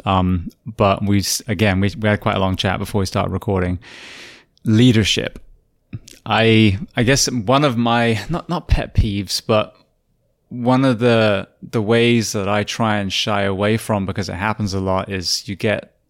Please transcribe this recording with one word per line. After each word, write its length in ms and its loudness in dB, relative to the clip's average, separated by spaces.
Um, 460 0
but 360 2
we 180 2
s-, 280 -4
again, 320 0
we, 180 2
we 100 -2
had 120 2
quite 160 -2
a 40 0
long 160 0
chat 220 -2
before 200 -4
we 80 -2
started 260 -4
recording. 460 -2
Leadership. 760 2
I, 520 4
I 60 0
guess 280 2
one 340 0
of 140 0
my, 500 2
not, 220 -4
not 180 -6
pet 260 0
peeves, 500 0
but 300 0
one 340 2
of 140 2
the, 500 2
the 180 -4
ways 520 2
that 160 -4
I 140 0
try 360 -2
and 140 -4
shy 300 -2
away 360 0
from, 260 -2
because 240 -6
it 60 -8
happens 400 -4
a 60 -2
lot, 300 -2
is 380 -6
you 80 -8
get, 400 -4